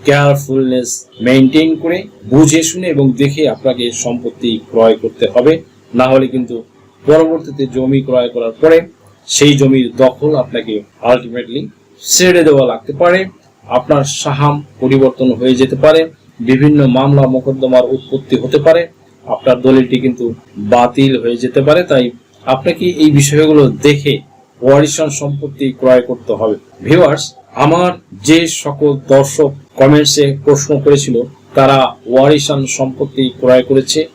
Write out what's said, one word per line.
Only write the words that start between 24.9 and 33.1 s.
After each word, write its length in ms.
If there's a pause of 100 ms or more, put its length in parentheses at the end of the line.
সম্পত্তি 460 (140)
ক্রয় 280
করতে 320
হবে। 160 (300)
ভিউয়ার্স, 380 (400)
আমার 260 (380)
যে 100 (240)
সকল 280 (240)
দর্শক 360 (300)
কমেন্টসে 440 (200)
প্রশ্ন 260 (140)
করেছিল, 320 (400)
তারা 220 (320)
ওয়ারিশান 500 (180)
সম্পত্তি 460 (160)